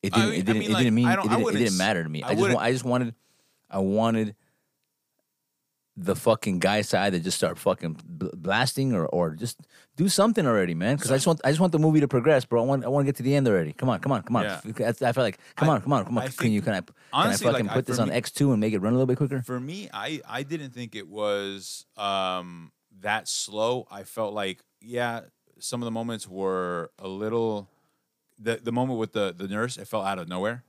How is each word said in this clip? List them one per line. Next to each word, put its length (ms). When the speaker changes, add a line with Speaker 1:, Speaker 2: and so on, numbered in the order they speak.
Speaker 1:
It 100
Speaker 2:
I 40
Speaker 1:
didn't, 140
Speaker 2:
mean, 100
Speaker 1:
it 40
didn't, 40
Speaker 2:
I 100
mean, 100
Speaker 1:
it 40
Speaker 2:
like, 100
Speaker 1:
didn't 120
mean, 120
Speaker 2:
I 60
Speaker 1:
it 20
Speaker 2:
don't, 100
I 40
Speaker 1:
didn't, 120
it 40
Speaker 2:
wouldn't 180
Speaker 1:
didn't 120
Speaker 2:
s-, 20
Speaker 1:
matter 260
to 60
me. 140
Speaker 2:
I 40
Speaker 1:
I 40
just 100
Speaker 2:
wouldn't 180
Speaker 1:
wa-, 60
I 80
just 100
wanted, 320
I 100
wanted 560
the 180
fucking 440
guy 220
side 320
to 60
just 180
start 200
fucking 480
bl-, 280
blasting 600
or, 140
or 280
just 240
do 100
something 400
already, 260
man. 240
'Cause 140
I 40
just 120
want, 160
I 80
just 80
want 140
the 60
movie 200
to 80
progress, 380
bro. 180
I 20
want, 200
I 20
wanna 180
get 120
to 60
the 120
end 120
already. 260
Come 160
on, 100
come 140
on, 100
come 140
on. 80
Speaker 2:
Yeah. 160
Speaker 1:
F-, 240
I, 60
I 20
feel 120
like, 140
come 120
Speaker 2:
I, 40
Speaker 1:
on, 80
come 120
on, 120
come 120
on. 60
Speaker 2:
I 60
Speaker 1:
Can 220
you, 100
Speaker 2:
think, 40
Speaker 1:
can 100
I, 60
can 140
Speaker 2:
honestly, 360
Speaker 1:
I 40
fucking 160
Speaker 2:
like, 60
I, 40
Speaker 1:
put 100
this 100
Speaker 2:
for 60
Speaker 1:
on 60
Speaker 2:
me 60
Speaker 1:
X 160
two 200
and 100
make 120
it 60
run 140
a 20
little 100
bit 120
quicker? 240
Speaker 2:
For 180
me, 340
I, 340
I 160
didn't 280
think 240
it 140
was, 760
um, 760
that 260
slow. 640
I 120
felt 300
like, 300
yeah, 420
some 220
of 40
the 60
moments 360
were 640
a 80
little, 640
the, 240
the 80
moment 260
with 140
the, 260
the 100
nurse, 300
it 120
felt 160
out 140
of 100
nowhere. 400